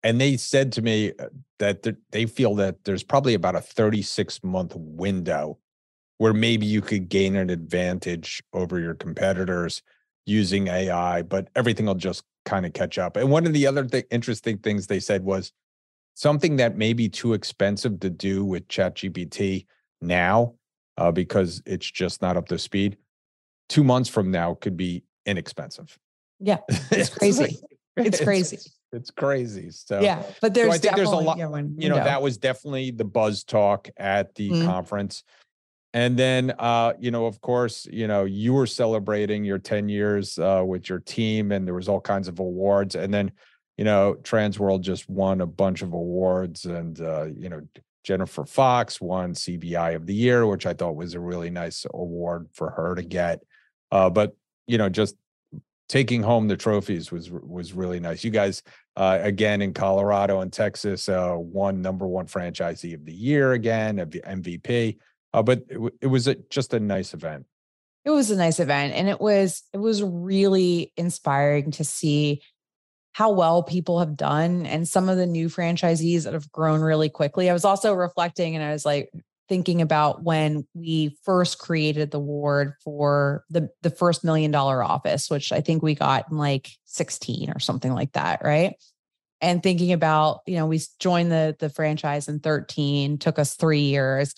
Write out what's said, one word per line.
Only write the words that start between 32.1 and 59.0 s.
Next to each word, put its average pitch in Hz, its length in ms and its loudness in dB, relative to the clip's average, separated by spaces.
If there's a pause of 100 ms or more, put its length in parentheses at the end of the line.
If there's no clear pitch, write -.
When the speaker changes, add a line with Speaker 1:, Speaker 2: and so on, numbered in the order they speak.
Speaker 1:
that 135 100 0
was 135 160 0
definitely 131 540 -2
the 113 160 -4
buzz 107 380 0
talk 101 520 2
at 98 380 -2
the 101 160 -4
Speaker 2:
Mm-hmm. 165 160 2
Speaker 1:
conference. 92 580 -4 (680)
And 120 240 2
then, 127 400 2
uh, 117 400 2
you 123 120 -4
know, 117 140 0
of 110 160 -4
course, 123 500 -2
you 110 160 -4
know, 104 180 2
you 101 280 0
were 135 140 4
celebrating 104 800 0
your 98 140 -2
ten 104 300 -2
years, 104 500 -2
uh, 92 280 2
with 90 240 -6
your 90 80 -4
team, 110 520 -2
and 95 160 -2
there 90 80 -4
was 90 140 -6
all 95 120 2
kinds 98 280 -2
of 87 120 -10
awards. 95 540 2
And 98 200 -2
then, 101 180 0 (460)
you 104 60 -2
know, 101 380 4
Transworld 101 600 0
just 90 260 -6
won 95 320 0
a 90 60 -2
bunch 92 340 0
of 87 140 -6
awards, 90 720 -2
and, 85 340 -8
uh, 80 340 -4
you 90 140 -12
know, 80 140 -12 (420)
Jennifer 92 400 -4
Fox 123 560 2
won 90 340 -4
C 87 220 -8
B 85 200 -6
I 82 160 0
of 82 140 -8
the 98 80 -4
Year, 120 320 4
which 98 200 -2
I 85 80 -2
thought 82 220 -4
was 85 180 -10
a 87 60 -8
really 87 280 -6
nice 85 460 -8
award 85 580 -6
for 80 180 -6
her 85 240 -4
to 90 80 -6
get. 85 400 -2 (480)
Uh, 95 180 6
but, 104 260 2 (320)
you 117 120 2
know, 101 100 2
just 101 280 0 (760)
taking 123 320 2
home 110 260 4
the 95 80 2
trophies 98 560 -2
was, 85 180 -12
was 87 440 -12
really 90 260 -4
nice. 85 240 -6
You 117 60 -2
guys, 101 320 0 (340)
uh, 95 240 4